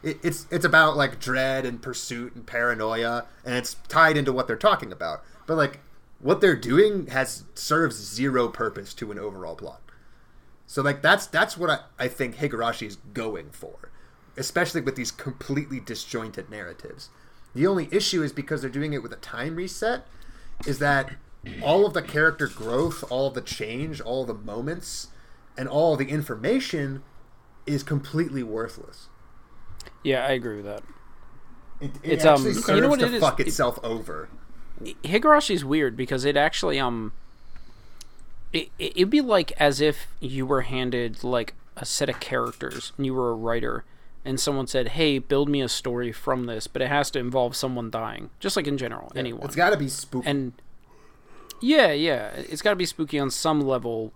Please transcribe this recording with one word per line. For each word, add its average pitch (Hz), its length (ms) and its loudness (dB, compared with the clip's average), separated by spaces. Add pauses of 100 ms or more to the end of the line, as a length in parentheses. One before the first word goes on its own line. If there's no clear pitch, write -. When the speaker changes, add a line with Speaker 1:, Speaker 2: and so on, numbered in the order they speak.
Speaker 1:
it, 151 220 -6
it's, 165 260 -4
it's 175 160 0
about, 156 320 6
like, 127 220 0
dread 131 460 0
and 120 140 -4
pursuit 120 560 -8
and 120 100 -14
paranoia, 117 800 0 (200)
and 123 100 -2
it's 123 200 -4 (120)
tied 160 300 8
into 135 160 2
what 127 140 0
they're 117 80 -2
talking 156 360 2
about. 82 320 -6 (220)
But, 160 120 0
like, 143 220 0 (400)
what 196 220 4
they're 185 140 8
doing 180 520 4
has, 131 360 -2 (100)
serves 151 440 0
zero 117 500 0
purpose 107 480 -6
to 107 160 -8
an 101 80 -10
overall 92 360 -8
plot. 73 260 -14 (840)
So, - 160 -4
like, 139 220 0
that's, 190 240 6
that's 190 280 0
what 170 140 0
I, 147 100 0 (240)
I 127 40 -2
think 123 300 -4
Higurashi 117 500 -2
is 101 80 -12
going 101 560 -8
for, - 400 -16 (440)
especially 170 460 -2
with 131 140 -2
these 123 160 -6
completely 139 680 -6
disjointed 110 680 -8
narratives. 101 600 -14 (440)
The 139 140 2
only 185 240 2
issue 185 320 2
is 143 100 -2
because 139 280 -4
they're 131 100 -6
doing 147 220 -2
it 127 100 -4
with 113 100 -12
a - 40 -14
time 143 380 -8
reset, 190 520 -2 (580)
is 135 140 -2
that 139 320 4 (500)
all 175 240 6
of 196 80 -2
the 170 80 0
character 151 460 2
growth, 131 640 -2
all 131 160 2
of 135 80 -4
the 127 60 -4
change, 127 600 -6
all 123 200 -2
of 123 60 -4
the 113 60 -6
moments, 113 760 -6 (460)
and 131 140 -4
all 156 260 6
the 135 140 -2
information 143 960 -2 (640)
is 143 160 0
completely 143 580 -2
worthless. 110 680 -8 (960)
Speaker 2:
Yeah, 131 220 2
I 139 60 2
agree 120 240 -2
with 101 100 -10
that. 101 160 -8 (1000)
Speaker 1:
It, 139 120 -4 (100)
it 160 120 0
Speaker 2:
It's, 160 120 2
Speaker 1:
actually 139 240 8
Speaker 2:
um, - 60 0
Speaker 1:
serves - 140 -2
Speaker 2:
you 202 120 8
know 269 80 6
what 294 120 6
Speaker 1:
to 233 40 6
Speaker 2:
it 240 80 -2
is? 226 80 2
Speaker 1:
fuck - 180 4
Speaker 2:
It 120 80 2
Speaker 1:
itself 120 360 2
over. 104 460 -6 (520)
Speaker 2:
Higarashi's 190 840 4
weird 139 320 2
because 131 300 -2
it 143 100 4
actually, 151 440 2
um, 117 340 -2 (1400)
it, 165 180 -2 (100)
it, 156 160 -4
it'd 185 160 4
be 294 100 6
like 214 380 4
as 139 200 6
if 147 280 2 (120)
you 131 260 -2
were 135 160 2
handed, 123 600 -2
like, 123 300 0 (240)
a - 80 -8
set - 240 0
of 123 100 -6
characters 123 800 -4
and 139 80 -2
you 131 80 0
were 127 160 2
a 117 60 0
writer 117 480 -2 (420)
and 131 140 -2
someone 135 280 0
said, 131 220 0
"Hey, 151 300 4
build 143 300 2
me 143 120 2
a 127 60 0
story 120 460 -2
from 127 320 -2
this, 113 200 -6
but - 160 -4
it 127 60 2
has 143 240 2
to 147 80 -2
involve 123 380 0
someone 123 340 -2
dying," 113 380 -6 (100)
just 196 160 -2
like 160 120 2
in 143 100 0
general, 123 360 -6
Speaker 1:
Yeah, - 60 -4
Speaker 2:
anyone. 123 260 -4
Speaker 1:
it's 139 100 -8
gotta 185 200 6
be 139 140 -2
spooky. - 400 -6
Speaker 2:
And 135 240 0 (1080)
yeah, 254 300 8
yeah, 143 440 2
it's - 260 -8
gotta 208 160 4
be 180 80 0
spooky 151 340 -2
on 139 120 0
some 156 280 2
level. 117 560 0